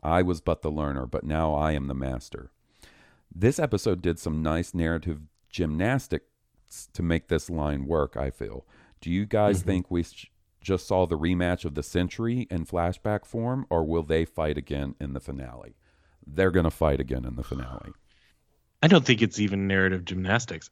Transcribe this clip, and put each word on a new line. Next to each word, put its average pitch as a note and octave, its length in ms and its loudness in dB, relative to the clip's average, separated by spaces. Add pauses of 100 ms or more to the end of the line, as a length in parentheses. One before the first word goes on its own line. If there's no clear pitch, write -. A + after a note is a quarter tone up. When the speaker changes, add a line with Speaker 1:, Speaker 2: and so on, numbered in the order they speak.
Speaker 1:
I E2+ 200 4
was F2+ 180 0
but E2+ 220 0
the D#2 80 -2
learner, C#2+ 340 -2
but - 200 -6
now D#2 300 0
I D#2 180 2
am C#2 140 -2
the C2+ 80 -4
master." C2 560 -8 (840)
This A2 240 2
episode G#2+ 420 0
did E2+ 180 0
some D#2 240 -4
nice D#2+ 300 -2
narrative E2 480 -2 (300)
gymnastics F2+ 760 -2 (680)
to - 80 -4
make E2 260 0
this E2 220 -2
line D2 360 -2
work, D2 300 -2
I C2+ 140 -4
feel. G#1 340 -10 (380)
Do E2+ 80 -4
you G2 160 0
guys G#2 340 2
Speaker 2:
Mm-hmm. F2 80 -6
Speaker 1:
think F#2 220 0
we F2 140 0
sh-, - 260 -20 (320)
just F#2+ 240 0
saw F#2 200 4
the E2 120 0
rematch F2 480 0
of D2 80 -8
the D2 80 -4
Century A2+ 680 -2
in E2+ 140 -4
flashback F2+ 600 -2
form, A#2+ 420 -4
or E2 160 2
will E2 180 0
they D#2+ 220 0
fight D#2 320 -2
again C#2 420 -6
in C#2 140 -6
the C2+ 80 -6
finale? B1 540 -12 (520)
They're F2+ 240 2
gonna E2 200 4
fight D2 300 2
again B1+ 260 -4
in A#1+ 100 -8
the B1 80 -6
finale. B1+ 480 -10 (920)
Speaker 2:
I D#3 60 10
don't E3+ 160 10
think A2 180 6
it's A2 180 2
even G2 260 2
narrative F#2+ 380 2
gymnastics. F#2 680 -2